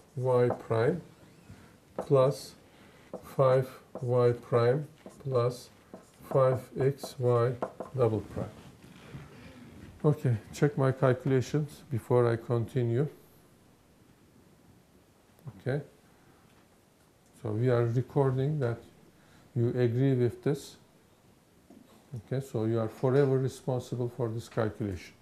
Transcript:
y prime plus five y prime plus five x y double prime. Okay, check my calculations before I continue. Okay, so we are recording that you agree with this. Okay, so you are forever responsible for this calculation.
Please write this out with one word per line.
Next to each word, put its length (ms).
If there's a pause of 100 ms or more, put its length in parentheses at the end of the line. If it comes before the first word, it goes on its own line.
(160)
y 320
prime 520 (960)
plus 580 (680)
five 460 (320)
y 320
prime 560 (340)
plus 480 (580)
five 320 (180)
x 400
y 340 (440)
double 240
prime. 300 (1500)
Okay, 320 (160)
check 240
my 140
calculations 1000
before 400
I 60
continue. 720 (2500)
Okay, 220 (1600)
so 100
we 180
are 180
recording 720
that 200 (760)
you 140
agree 460
with 280
this. 340 (1400)
Okay, 280
so 200
you 160
are 80
forever 500
responsible 800
for 120
this 200
calculation. 720